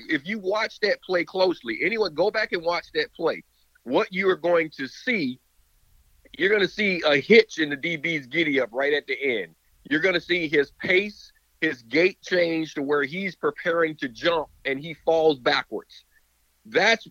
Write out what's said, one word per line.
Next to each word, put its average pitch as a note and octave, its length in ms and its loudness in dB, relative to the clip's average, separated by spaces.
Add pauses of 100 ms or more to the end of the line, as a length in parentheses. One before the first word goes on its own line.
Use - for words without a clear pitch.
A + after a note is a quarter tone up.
If D3 180 -4
you G#3+ 140 -6
watch G#3 400 -6
that G3 220 0
play F3+ 220 -2
closely, F#3 580 -2
anyone, G3 320 -2
go E3+ 160 0
back A3 220 -4
and E3+ 120 -4
watch E3+ 300 -2
that D3+ 200 -2
play. B2 300 -4 (400)
What G3 280 0
you F#3+ 180 -2
are F3 60 2
going E3 420 2
to C3+ 100 -8
see, D3+ 500 -4 (1000)
you're F3 140 2
gonna G3+ 160 2
see F#3+ 400 -2
a D3 100 6
hitch F#3+ 440 4
in D3 100 -2
the C#3+ 60 -6
D D#3+ 200 -6
B's D3 300 -6
giddy D3 340 0
up A#2 120 0
right C#3 200 0
at C#3+ 140 -2
the C3 100 -6 (240)
end. E2 140 -10 (340)
You're D3+ 120 0
gonna F3 200 2
see F3 280 -2
his C#3+ 240 2
pace, F#3+ 600 -2 (280)
his C#3 220 -2
gait D3+ 380 0
change E3 540 -2
to D3 80 -6
where C#3+ 220 0
he's F3+ 320 -6
preparing E3 640 -2
to C#3 100 -6
jump D#3 400 -2 (160)
and C#3 160 -4
he D#3+ 140 -12 (100)
falls D#3+ 340 4
backwards. C3 680 -4 (640)
That's, F#3 440 2